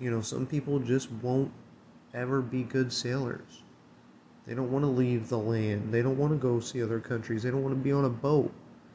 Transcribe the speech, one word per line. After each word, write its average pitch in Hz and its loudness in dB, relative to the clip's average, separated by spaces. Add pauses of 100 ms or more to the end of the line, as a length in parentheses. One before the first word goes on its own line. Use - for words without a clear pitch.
You 127 -2
know, 113 0
some 127 -4
people 143 -2
just 127 0
won't 123 0 (600)
ever 127 -2
be 127 -2
good 127 0
sailors. - -6 (840)
They 117 -8
don't 123 -2
wanna 139 2
leave 123 2
the 120 0
land. 107 0
They 117 4
don't 131 2
wanna 147 2
go 123 2
see 120 -4
other 113 -2
countries. 113 -4
They 123 -2
don't 135 0
wanna 135 -2
be 135 0
on 139 4
a 127 2
boat. 139 2 (420)